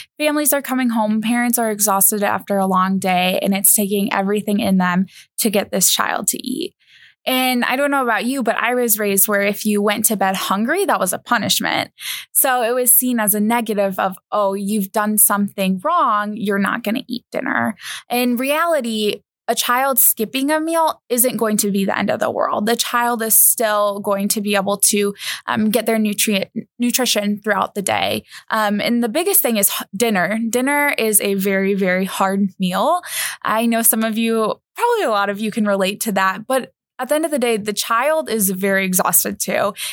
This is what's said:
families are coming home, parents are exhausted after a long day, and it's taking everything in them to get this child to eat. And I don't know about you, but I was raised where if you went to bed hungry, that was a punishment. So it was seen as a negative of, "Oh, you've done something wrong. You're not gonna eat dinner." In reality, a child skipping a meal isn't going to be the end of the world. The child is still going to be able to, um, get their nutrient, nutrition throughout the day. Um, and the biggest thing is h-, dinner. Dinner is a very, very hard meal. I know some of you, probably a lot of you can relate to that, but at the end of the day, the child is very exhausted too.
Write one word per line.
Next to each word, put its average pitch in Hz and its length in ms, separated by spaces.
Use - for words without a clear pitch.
families 302 360
are 277 100
coming 254 260
home, 214 320
parents 240 380
are 226 100
exhausted 208 540
after 202 340
a 190 80
long 190 320
day, 185 460
and 196 100
it's 196 220
taking 202 360
everything 202 480
in 190 200
them 180 260
to 208 140
get 202 180
this 196 240
child - 360
to - 100
eat. - 340
And 254 380
I 254 100
don't 285 140
know 277 140
about 220 220
you, 262 180
but 214 120
I 240 200
was 233 240
raised 202 280
where 202 140
if 202 240
you 208 160
went 208 240
to 220 100
bed 190 200
hungry, 233 500
that 226 140
was 185 120
a 190 60
punishment. - 720
So 254 280
it 233 140
was 247 200
seen 247 240
as 208 140
a 208 60
negative 208 580
of, 190 180
"Oh, 196 220
you've 202 380
done 214 260
something 202 640
wrong. 226 520
You're 196 240
not 214 240
gonna 208 240
eat - 240
dinner." - 460
In 247 260
reality, 262 840
a 240 80
child 254 420
skipping 269 540
a 311 80
meal 320 500
isn't 240 280
going 214 200
to 202 140
be 196 120
the - 140
end 202 140
of 113 80
the 117 100
world. 208 380
The 233 80
child 240 480
is 220 120
still 208 640
going 196 260
to 214 120
be 202 160
able 196 220
to, 202 260
um, 214 240
get 226 160
their 226 100
nutrient, 208 540
nutrition 214 640
throughout 196 320
the 202 80
day. 190 420
Um, 208 280
and 240 240
the 233 60
biggest 339 320
thing 233 160
is 196 120
h-, - 180
dinner. 208 500
Dinner 285 520
is 220 220
a 202 120
very, 196 400
very 190 320
hard 196 440
meal. 202 420
I 220 240
know 233 160
some 226 220
of 226 120
you, 226 460
probably 453 280
a 277 60
lot 202 220
of 202 80
you 220 100
can 214 160
relate 196 360
to 226 100
that, 190 340
but 254 260
at 254 120
the 294 60
end 311 100
of 311 60
the 294 60
day, 233 200
the 208 160
child 269 560
is 208 220
very 196 340
exhausted 185 520
too. 202 360